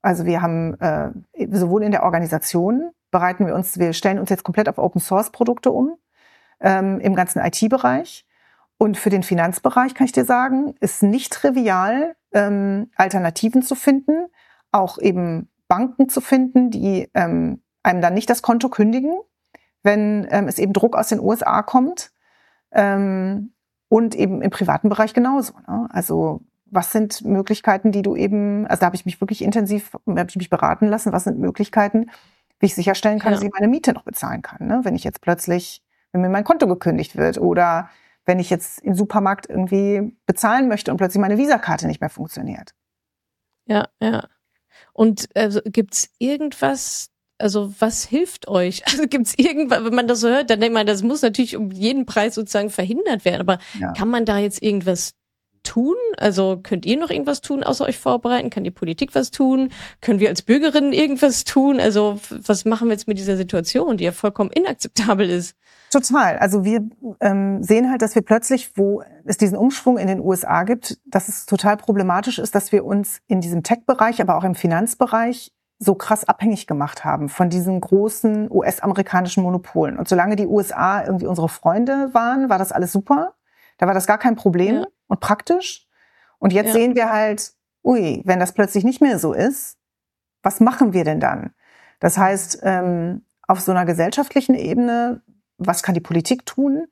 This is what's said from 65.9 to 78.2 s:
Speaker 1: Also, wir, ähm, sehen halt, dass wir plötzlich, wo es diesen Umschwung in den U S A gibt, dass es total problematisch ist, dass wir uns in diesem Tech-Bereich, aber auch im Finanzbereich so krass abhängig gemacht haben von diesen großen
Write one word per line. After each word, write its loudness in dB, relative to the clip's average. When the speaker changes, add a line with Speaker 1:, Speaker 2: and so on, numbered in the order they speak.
Speaker 1:
Also, 2
wir, 2
ähm, 0
sehen 4
halt, 0
dass 0
wir 4
plötzlich, 0
wo 0
es -4
diesen 2
Umschwung 2
in 0
den 0
U 0
S -2
A 0
gibt, -4
dass -2
es -10
total 2
problematisch 0
ist, -6
dass 0
wir 4
uns -4
in 0
diesem -2
Tech-Bereich, 2
aber 2
auch -2
im 0
Finanzbereich -2
so 2
krass -2
abhängig 0
gemacht -4
haben -2
von 0
diesen 0
großen 0